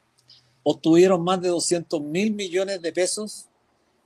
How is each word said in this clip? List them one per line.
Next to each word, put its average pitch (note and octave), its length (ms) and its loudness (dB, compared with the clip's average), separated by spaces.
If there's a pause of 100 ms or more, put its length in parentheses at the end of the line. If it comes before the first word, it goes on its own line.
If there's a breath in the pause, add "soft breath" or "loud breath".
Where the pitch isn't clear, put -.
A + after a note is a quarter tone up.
(640 soft breath)
obtuvieron E3+ 600 4
más F3+ 200 0
de F3+ 60 -2
doscientos E3+ 520 -2
mil F3 320 -2
millones F#3+ 480 -4
de E3 120 -6
pesos F#3 540 -6 (600)